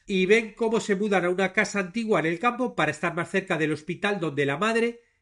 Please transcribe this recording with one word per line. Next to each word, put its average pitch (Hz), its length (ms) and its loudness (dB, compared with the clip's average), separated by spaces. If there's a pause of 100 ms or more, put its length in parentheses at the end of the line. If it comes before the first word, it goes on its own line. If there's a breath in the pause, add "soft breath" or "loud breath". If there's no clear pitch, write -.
y 190 180 2
ven 214 300 4
cómo 226 260 0
se 202 160 -2
mudan 190 300 0
a 175 40 2
una 185 220 0
casa 208 260 -2
antigua 202 420 0
en 151 60 -2
el 165 120 -2
campo 240 360 -2
para 156 160 0
estar 156 240 -4
más 165 160 -4
cerca 185 280 -2
del 156 140 0
hospital 185 460 -4
donde 147 280 -2
la 139 100 0
madre 226 440 0 (220 soft breath)